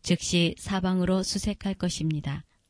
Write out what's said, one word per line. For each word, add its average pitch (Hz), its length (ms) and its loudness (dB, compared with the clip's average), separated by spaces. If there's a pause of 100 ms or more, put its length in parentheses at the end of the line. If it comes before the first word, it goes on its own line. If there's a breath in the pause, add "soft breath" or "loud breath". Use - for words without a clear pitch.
즉시 170 560 2
사방으로 185 640 0
수색할 196 500 -4
것입니다. 156 720 -2 (240)